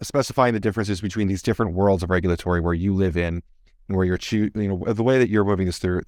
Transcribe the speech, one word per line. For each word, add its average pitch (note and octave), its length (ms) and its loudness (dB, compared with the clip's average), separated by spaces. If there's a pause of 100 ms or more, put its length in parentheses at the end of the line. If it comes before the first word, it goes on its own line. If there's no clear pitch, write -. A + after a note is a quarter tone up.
specifying B2+ 520 0
the G#2+ 60 0
differences G2+ 400 -2
between G#2 260 -2
these F#2+ 160 -2
different G#2 320 0
worlds F#2+ 280 2
of F2 80 -4
regulatory F2 500 0
where E2+ 140 0
you F#2+ 200 0
live F#2 220 0
in F2 260 -2 (460)
and G2 80 -2
where F#2 100 2
you're F2+ 120 0
choo-, G#2+ 360 -2
you G#2+ 140 -2
know, F#2 240 -2
the G#2+ 100 -2
way C3 160 4
that B2+ 100 4
you're G#2 160 2
moving F#2+ 220 0
this F2 120 -4
through, F2+ 300 -2